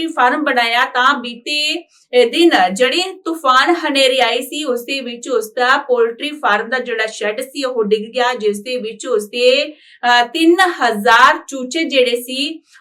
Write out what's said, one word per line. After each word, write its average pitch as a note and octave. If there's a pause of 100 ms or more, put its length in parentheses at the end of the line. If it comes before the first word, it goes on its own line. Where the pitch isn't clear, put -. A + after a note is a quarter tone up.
ਫਾਰਮ D4
ਬਣਾਇਆ। B3
ਤਾਂ B3+
ਬੀਤੇ, D4
ਅ, -
ਦਿਨ B3+
ਜਿਹੜੇ D#4+
ਤੂਫਾਨ C#4+
ਹਨੇਰੀ C4+
ਆਈ A#3+
ਸੀ, D4
ਉਸ A#3+
ਦੇ C4+
ਵਿੱਚ A#3+
ਉਸ A3
ਦਾ B3+
ਪੋਲਟਰੀ B3
ਫਾਰਮ A3+
ਦਾ B3+
ਜਿਹੜਾ A3+
ਸ਼ੈੱਡ G#3+
ਸੀ, C4+
ਉਹ B3
ਡਿੱਗ G#3+
ਗਿਆ, B3
ਜਿਸ G#3
ਦੇ B3+
ਵਿੱਚ A3
ਉਸ G#3+
ਦੇ, C4
ਅ, A#3+
ਤਿੰਨ D#4+
ਹਜ਼ਾਰ C4
ਚੂਚੇ C4+
ਜਿਹੜੇ B3
ਸੀ, C4+ (180)